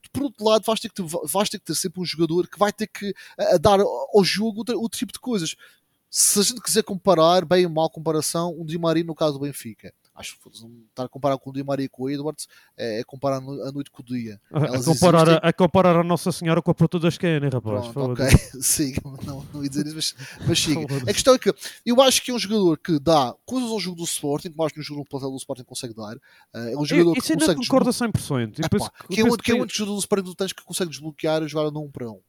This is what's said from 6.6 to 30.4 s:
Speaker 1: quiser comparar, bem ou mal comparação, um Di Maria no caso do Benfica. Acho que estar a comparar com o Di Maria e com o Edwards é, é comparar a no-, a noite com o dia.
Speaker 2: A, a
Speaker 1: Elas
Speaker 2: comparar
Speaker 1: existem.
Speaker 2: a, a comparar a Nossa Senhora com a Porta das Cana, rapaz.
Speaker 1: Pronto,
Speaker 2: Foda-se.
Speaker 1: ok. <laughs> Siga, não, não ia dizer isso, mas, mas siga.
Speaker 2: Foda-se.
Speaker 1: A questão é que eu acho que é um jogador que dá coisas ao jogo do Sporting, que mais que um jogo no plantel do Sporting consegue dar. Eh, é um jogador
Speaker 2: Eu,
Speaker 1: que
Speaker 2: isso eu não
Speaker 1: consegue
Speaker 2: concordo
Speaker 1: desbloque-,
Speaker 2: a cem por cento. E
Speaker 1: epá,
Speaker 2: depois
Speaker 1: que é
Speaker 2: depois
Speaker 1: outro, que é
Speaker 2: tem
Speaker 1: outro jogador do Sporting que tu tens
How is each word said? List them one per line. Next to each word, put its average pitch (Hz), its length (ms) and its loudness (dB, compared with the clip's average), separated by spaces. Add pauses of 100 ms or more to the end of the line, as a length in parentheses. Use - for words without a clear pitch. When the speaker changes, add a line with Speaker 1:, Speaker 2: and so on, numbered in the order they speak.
Speaker 1:
quiser 196 220 0
comparar, 180 600 4
bem 180 220 4
ou 170 60 -4
mal 156 180 0
comparação, 160 680 -4
um 170 80 -10
Di 156 120 -6
Maria 165 260 2
no 165 120 -6
caso 156 180 0
do 139 60 -8
Benfica. 123 540 -10 (220)
Acho - 240 -16
que 123 100 -20
estar 113 540 -14
a 123 60 -6
comparar 135 280 -2
com 135 140 -14
o - 20 -16
Di 139 100 -6
Maria 139 220 -2
e 127 40 -8
com - 140 -10
o 135 60 -4
Edwards 143 380 -8 (280)
é, 113 260 -6
é - 20 -6
comparar 135 320 -4
a 131 60 -6
no-, 135 260 -12
a 135 40 -8
noite 143 200 -12
com - 100 -20
o 123 40 -16
dia. 113 360 -8 (100)
Speaker 2:
A, 160 120 -4
a - 40 2
Speaker 1:
Elas 127 180 -2
Speaker 2:
comparar 165 420 6
Speaker 1:
existem. 160 160 6
Speaker 2:
a, 165 60 4
a 170 40 0
comparar 180 440 4
a 175 60 2
Nossa 170 280 -2
Senhora 165 280 0
com 170 120 0
a - 20 4
Porta 165 240 2
das 165 220 0
Cana, 151 300 0
rapaz. 107 420 -4
Speaker 1:
Pronto, - 20 -16 (220)
Speaker 2:
Foda-se. 131 200 4 (180)
Speaker 1:
ok. 127 80 -12
<laughs> - 20 -8
Siga, 139 380 -2 (240)
não, 139 280 -12
não 147 100 -8
ia 139 60 -4
dizer 147 160 -4
isso, 156 100 -10
mas, - 200 -6 (320)
mas 165 120 2
siga. 160 280 0
Speaker 2:
Foda-se. 135 240 -4
Speaker 1:
A - 20 0
questão 254 220 6
é - 20 -2
que 202 160 0 (320)
eu 240 160 4
acho 262 220 4
que - 80 -6
é - 20 -2
um 233 60 -2
jogador 190 400 2
que 165 200 -2
dá 135 360 2 (100)
coisas 247 240 -4
ao 220 100 -4
jogo 175 180 -8
do 170 80 -8
Sporting, 151 440 -4
que 156 80 -16
mais 160 140 -2
que - 80 -16
um 147 40 -10
jogo 147 180 -10
no 139 40 -10
plantel 135 240 -8
do 135 80 -10
Sporting 123 280 -12
consegue 120 280 -12
dar. 107 220 -12 (400)
Eh, 117 180 -8
é - 40 -6
um 147 80 -2
jogador 311 240 6
Speaker 2:
Eu, 330 40 4
Speaker 1:
que 277 60 2
Speaker 2:
isso - 140 -2
eu - 20 2
não 277 60 2
Speaker 1:
consegue 311 180 2
Speaker 2:
concordo 254 300 2
Speaker 1:
desbloque-, - 0 -
Speaker 2:
a - 40 0
cem 233 180 -2
por - 100 -2
cento. 120 380 -4
E 160 60 -2
Speaker 1:
epá, 156 40 -2
Speaker 2:
depois 202 200 0
Speaker 1:
que - 240 -12
é - 40 -2
Speaker 2:
depois 226 160 6
Speaker 1:
outro, 226 100 -2
que - 80 2
é - 20 4
Speaker 2:
tem 247 80 2
Speaker 1:
outro 233 140 -6
jogador 208 200 -4
do 202 40 -6
Sporting 196 240 0
que 180 80 -10
tu 170 40 -14
tens 190 180 -4